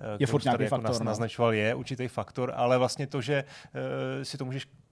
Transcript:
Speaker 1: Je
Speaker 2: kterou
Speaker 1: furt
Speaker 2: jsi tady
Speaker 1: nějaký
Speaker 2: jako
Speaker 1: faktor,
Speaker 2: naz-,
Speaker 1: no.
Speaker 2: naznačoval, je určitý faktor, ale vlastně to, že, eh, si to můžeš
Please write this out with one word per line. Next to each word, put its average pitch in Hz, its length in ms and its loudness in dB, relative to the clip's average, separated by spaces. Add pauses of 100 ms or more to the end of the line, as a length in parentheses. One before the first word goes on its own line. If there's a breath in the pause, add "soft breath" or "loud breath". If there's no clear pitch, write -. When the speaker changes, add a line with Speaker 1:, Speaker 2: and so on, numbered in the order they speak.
(100)
Speaker 1:
Je 107 60 -6
Speaker 2:
kterou 120 140 2
Speaker 1:
furt 139 100 2
Speaker 2:
jsi - 40 -6
tady 120 180 2
Speaker 1:
nějaký - 20 2
Speaker 2:
jako 107 120 0
Speaker 1:
faktor, 113 180 0
Speaker 2:
naz-, 117 40 0
Speaker 1:
no. 113 60 -2
Speaker 2:
naznačoval, 110 500 2
je 107 200 2
určitý 127 340 -6
faktor, 123 480 -4
ale 123 220 6
vlastně 127 280 2
to, 139 140 -4
že, 139 240 0 (760 loud breath)
eh, 135 40 -6
si 139 140 -10
to 139 60 -4
můžeš 131 240 -6 (240)